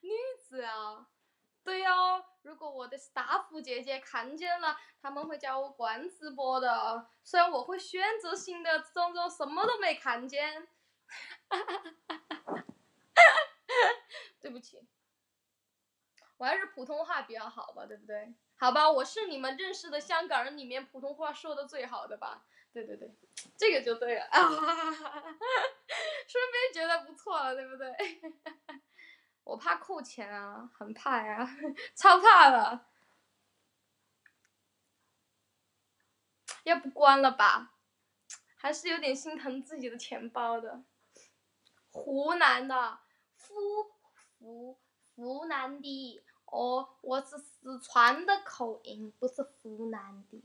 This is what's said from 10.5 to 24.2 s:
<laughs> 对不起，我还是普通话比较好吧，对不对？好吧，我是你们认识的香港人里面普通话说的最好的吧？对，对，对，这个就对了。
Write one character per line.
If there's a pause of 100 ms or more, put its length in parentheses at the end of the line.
<laughs> (1700)
对
不
起， (1500)
我
还
是
普
通
话
比
较
好
吧，
对
不
对？ (240)
好
吧，
我
是
你
们
认
识
的
香
港
人
里
面
普
通
话
说
的
最
好
的
吧？ (260)
对，
对，
对， (460)
这
个
就
对
了。